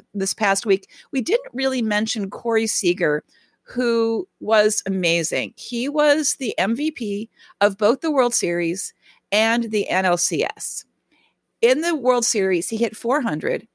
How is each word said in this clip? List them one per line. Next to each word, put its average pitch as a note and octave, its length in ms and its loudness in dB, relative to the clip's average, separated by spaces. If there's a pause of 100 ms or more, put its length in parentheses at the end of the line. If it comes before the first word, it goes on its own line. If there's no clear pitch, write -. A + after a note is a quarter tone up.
(160)
this F#3+ 180 -2
past G3+ 320 0
week, G3 240 0 (220)
we C4+ 100 0
didn't G#4 320 -2
really C4 300 -2
mention G#3+ 480 -2
Corey A3+ 360 0
Seager, E3+ 560 0 (420)
who A#3 600 0 (140)
was G#3+ 440 2
amazing. E3+ 680 -2
He A#3+ 320 -6
was D4 480 2
the B3+ 240 -4
M G3+ 160 0
V D4+ 160 -2
P G#3 380 -6 (320)
of G3+ 160 2
both A#3 240 2
the E4 100 0
World B3 220 2
Series F3 600 -2 (380)
and A3+ 400 0
the G#3+ 160 0
N F#3 160 0
L F3+ 140 4
C D#3 260 -2
S. - 400 -6 (800)
In B3+ 180 4
the E4+ 160 0
World B3 300 2
Series, F#3+ 440 0
he A3+ 60 -4
hit A3 220 -2
four C4 240 -2
hundred, D#3+ 540 -4